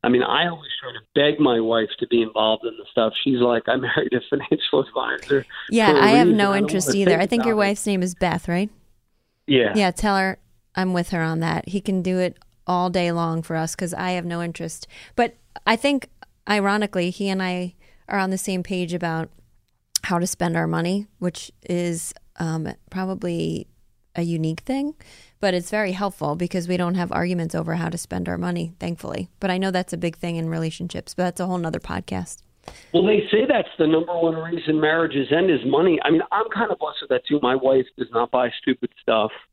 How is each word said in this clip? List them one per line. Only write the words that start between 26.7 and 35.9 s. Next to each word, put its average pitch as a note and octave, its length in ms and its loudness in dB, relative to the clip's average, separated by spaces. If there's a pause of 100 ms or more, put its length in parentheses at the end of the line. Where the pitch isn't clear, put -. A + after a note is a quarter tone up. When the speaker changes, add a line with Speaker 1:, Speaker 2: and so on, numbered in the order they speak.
Speaker 2:
don't F3+ 180 0
have F3 180 -2
arguments E3+ 420 -2
over E3 200 -4
how E3+ 140 -2
to E3 100 -8
spend F3 300 -8
our F3 100 -4
money, F3 400 -4
thankfully. F3 500 -8 (120)
But F#3+ 100 -2
I F#3 80 0
know F#3+ 120 0
that's F3+ 220 -2
a F3+ 60 -6
big E3+ 180 -4
thing E3+ 200 -6
in E3 120 -4
relationships, E3 680 -6
but F3+ 100 0
that's F3 160 -4
a F3+ 60 -2
whole F3+ 120 -2
nother E3 220 -4
podcast. - 600 -8 (500)
Speaker 1:
Well, F3 120 4
they G#3 260 4
say A3 160 4
that's B3+ 220 2 (100)
the D#3+ 80 4
number E3 300 2
one E3 200 2
reason D#3+ 440 -2
marriages D#3 520 0
end F3+ 180 4
is C#3+ 160 4
money. D#3 360 4